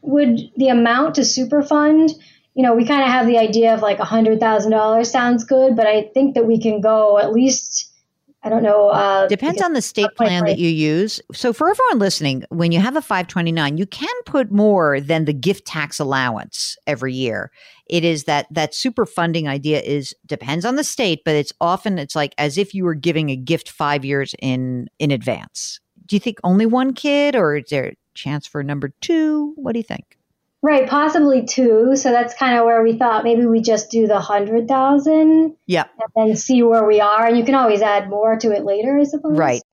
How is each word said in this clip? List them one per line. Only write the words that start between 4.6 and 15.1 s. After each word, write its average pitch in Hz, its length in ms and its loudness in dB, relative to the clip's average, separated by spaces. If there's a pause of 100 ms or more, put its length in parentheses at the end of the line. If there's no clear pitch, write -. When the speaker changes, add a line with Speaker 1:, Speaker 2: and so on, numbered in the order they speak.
Speaker 1:
dollars 220 400 2
sounds 240 340 0
good, 262 320 4
but 226 100 2
I 214 180 2 (100)
think 269 200 2
that 233 120 2
we 226 120 2
can 220 220 -2
go 214 380 4
at 202 160 0
least, - 580 -2 (500)
I 220 60 -8
don't 220 140 0
know, 208 280 4
uh, 196 360 0
Speaker 2:
Depends 254 300 -2
Speaker 1:
because 370 100 0
Speaker 2:
on 339 60 -2
the 254 100 -2
state - 220 -4
Speaker 1:
five - 120 -4
twenty-nine 185 260 0
Speaker 2:
plan - 140 0
that - 40 -6
you 170 80 0
use. 160 520 -2 (120)
So 247 200 -4
for 302 160 0
everyone 427 300 0
listening, 151 520 -2
when 170 200 -2
you 170 80 2
have 226 160 0
a 311 80 -2
five 180 240 -4
twenty-nine, 165 500 -4
you 190 100 -4
can 370 280 -10 (100)
put 247 280 -2
more 190 480 2
than 160 240 -2